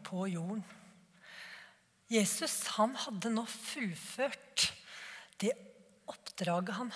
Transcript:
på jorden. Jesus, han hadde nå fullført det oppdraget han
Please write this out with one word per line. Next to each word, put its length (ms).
på 240
jorden. 360
Jesus, 480
han 240
hadde 320
nå 180
fullført 1160
det 120
oppdraget 720
han 200